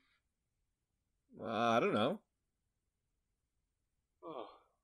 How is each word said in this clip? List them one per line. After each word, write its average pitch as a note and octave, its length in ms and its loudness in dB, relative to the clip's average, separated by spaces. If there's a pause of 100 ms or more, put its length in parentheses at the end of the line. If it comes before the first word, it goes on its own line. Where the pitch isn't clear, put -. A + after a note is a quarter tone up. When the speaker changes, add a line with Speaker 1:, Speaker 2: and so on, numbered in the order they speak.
(1400)
Speaker 1:
Uh, - 60 -4
I A#2 320 2
don't F#3+ 120 2
know. C3+ 260 2 (2000)
Speaker 2:
Oh. C#3 220 -10 (380)